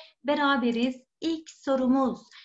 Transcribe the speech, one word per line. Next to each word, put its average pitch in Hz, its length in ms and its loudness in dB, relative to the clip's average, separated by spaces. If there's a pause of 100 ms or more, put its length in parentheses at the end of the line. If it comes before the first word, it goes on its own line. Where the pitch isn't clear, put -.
(240)
beraberiz. 254 760 0 (180)
İlk 320 300 -6
sorumuz, 262 680 0 (240)